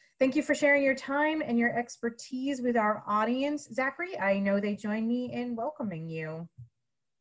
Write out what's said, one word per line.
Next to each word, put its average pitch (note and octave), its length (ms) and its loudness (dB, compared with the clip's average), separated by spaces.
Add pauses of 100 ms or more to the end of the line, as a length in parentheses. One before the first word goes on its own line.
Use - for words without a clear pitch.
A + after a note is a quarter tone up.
(180)
Thank C4 180 4
you D4 60 4
for D4 120 2
sharing C#4+ 300 6
your C4 100 4
time D4 480 0
and A#3 160 0
your A#3 160 2
expertise B3 840 -4
with A#3+ 160 2
our G#3+ 300 2
audience. B3+ 640 0
Zachary, C#4 460 -4
I G3 200 2
know G3+ 220 2
they G#3 160 0
join A3 320 -2
me B3 240 -2
in A#3+ 240 -4
welcoming A3+ 500 -6
you. D#3+ 400 -6 (760)